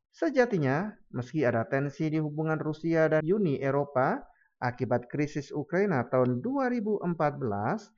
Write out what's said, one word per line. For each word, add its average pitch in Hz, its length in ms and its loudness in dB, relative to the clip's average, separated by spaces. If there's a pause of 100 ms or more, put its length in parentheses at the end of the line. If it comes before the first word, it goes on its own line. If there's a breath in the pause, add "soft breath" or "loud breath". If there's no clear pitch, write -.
Sejatinya, 214 800 0 (240)
meski 127 320 -2
ada 113 240 0
tensi 143 400 -2
di 151 80 0
hubungan 156 400 -2
Rusia 156 540 0
dan 156 100 4
Uni 160 400 0
Eropa 139 560 0 (400 soft breath)
akibat 120 480 -2
krisis 147 480 -4
Ukraina 151 540 0
tahun 127 340 2
dua 262 300 0
ribu 214 320 0
empat 160 340 0
belas, 120 600 -2